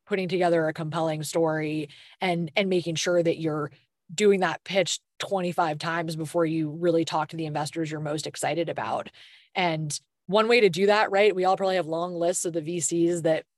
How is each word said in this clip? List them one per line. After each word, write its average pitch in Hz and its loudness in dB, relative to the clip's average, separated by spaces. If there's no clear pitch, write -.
putting 190 -2
together 170 2
a 156 -2
compelling 160 -4
story, 156 -2
and, 170 -2
and 196 2
making 170 0
sure 175 2
that 165 2
you're 151 -4
doing 196 4
that 170 -2
pitch 180 0
twenty-five 175 -2
times 165 -4
before 165 0
you 156 -2
really 165 2
talk 156 -2
to 165 -12
the 160 -6
investors 151 -4
you're 156 -8
most 151 -4
excited 151 -2
about. 127 -6
And 160 -2
one 220 2
way 240 6
to 208 6
do 180 2
that, 208 4
right? 196 6
We 185 0
all 190 4
probably 190 0
have 165 0
long 170 -4
lists 170 0
of 175 -4
the 165 -2
V 170 -4
Cs 170 0
that 160 0